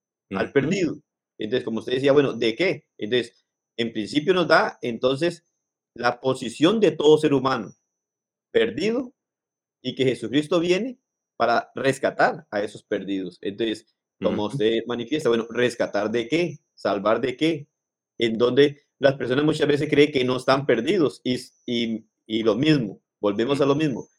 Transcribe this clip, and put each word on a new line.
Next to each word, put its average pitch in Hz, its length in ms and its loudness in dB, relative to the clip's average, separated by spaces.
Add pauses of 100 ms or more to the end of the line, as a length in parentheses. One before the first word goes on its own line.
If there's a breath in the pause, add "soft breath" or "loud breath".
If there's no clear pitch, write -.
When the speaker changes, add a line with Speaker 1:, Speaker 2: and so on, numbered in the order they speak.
(340)
Speaker 1:
al 110 140 -2
Speaker 2:
Ujú. - 60 -16
Speaker 1:
perdido. 156 480 -2 (380)
Entonces, 113 260 -4
como 113 140 -6
usted 123 140 -8
decía, 131 180 2
bueno, 135 220 4
¿de 113 220 -2
qué? 170 320 -2 (100)
Entonces, 113 480 -4 (320)
en 117 160 -4
principio 131 400 -2
nos 175 140 0
da, 175 340 2
entonces, 131 640 -2 (500)
la 120 240 -2
posición 131 600 0
de 180 120 4
todo 151 260 6
ser 151 160 2
humano 127 400 0 (800)
perdido 185 640 0 (680)
y 127 140 -8
que 131 100 2
Jesucristo 135 540 0
viene 185 400 0 (380)
para 117 380 0
rescatar 131 760 0
a 104 100 -2
esos - 220 -8
perdidos. 95 580 -6
Entonces, 107 540 -6 (260)
como 110 220 -2
Speaker 2:
Ujú. 104 100 -6
Speaker 1:
usted 113 340 0
manifiesta, 120 420 -2
bueno, 113 200 0
¿rescatar 110 600 -2
de 113 160 -2
qué? 156 320 -2 (140)
¿Salvar 104 480 -2
de 127 160 -4
qué? 156 300 -2 (500)
En 113 200 0
donde 127 460 4 (160)
las 135 160 4
personas 127 300 -2
muchas 156 220 0
veces 147 220 0
creen 147 220 4
que 135 120 0
no 127 140 0
están 135 280 0
perdidos 135 580 0
y, 123 140 -2 (280)
y, 117 400 -4 (200)
y 113 180 -2
lo 107 120 2
mismo, 131 460 0 (180)
volvemos 113 420 0
a 143 40 2
lo 139 80 4
Speaker 2:
Ujú. 143 60 -2
Speaker 1:
mismo. 139 280 -4 (120)